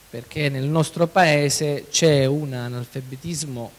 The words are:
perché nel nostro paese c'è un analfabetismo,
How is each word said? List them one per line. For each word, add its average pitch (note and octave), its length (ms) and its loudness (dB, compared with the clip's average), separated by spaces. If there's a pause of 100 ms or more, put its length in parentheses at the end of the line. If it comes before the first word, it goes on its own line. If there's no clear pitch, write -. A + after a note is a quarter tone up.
(120)
perché D3 380 -4
nel C3+ 160 -4
nostro D#3+ 420 0
paese D3 840 2
c'è C#3+ 360 4
un C#3+ 260 0
analfabetismo, B2+ 1300 -8